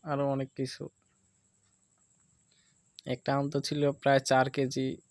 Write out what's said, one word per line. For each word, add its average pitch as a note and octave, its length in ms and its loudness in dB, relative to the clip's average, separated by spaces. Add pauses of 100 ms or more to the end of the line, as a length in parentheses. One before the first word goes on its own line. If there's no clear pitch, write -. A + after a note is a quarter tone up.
আরও C#3 280 -2
অনেক C3+ 240 -4
কিছু। C3+ 340 -6 (2250)
একটা C3+ 300 -2
আম C#3+ 140 0
তো C#3+ 120 -2
ছিল C#3+ 300 0
প্রায় C#3 280 4
চার C3 300 4
কেজি C3 480 -4 (140)